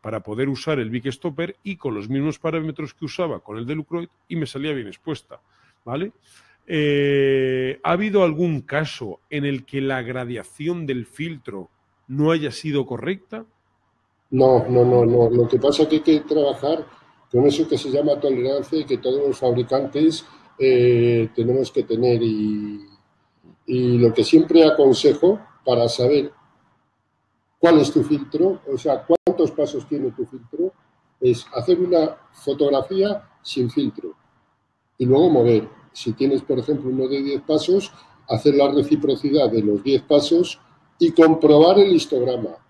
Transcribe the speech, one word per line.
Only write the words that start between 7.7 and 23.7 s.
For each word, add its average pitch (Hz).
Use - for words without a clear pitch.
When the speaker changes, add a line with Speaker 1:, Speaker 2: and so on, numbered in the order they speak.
Speaker 1:
¿ha 165
habido 202
algún 160
caso 139
en 143
el 139
que 139
la 135
gradiación 127
del 127
filtro 131
no 147
haya 151
sido 143
correcta? 190
Speaker 2:
No, 131
no, 123
no, 123
no. 117
Lo 120
que 127
pasa 143
es 151
que 156
hay 151
que 156
trabajar 147
con 123
eso 151
que 151
se 139
llama 143
tolerancia 135
y 151
que 123
todos 139
los 131
fabricantes, 135
eh, 120
tenemos 123
que 127
tener. 117
Y, 104
y 123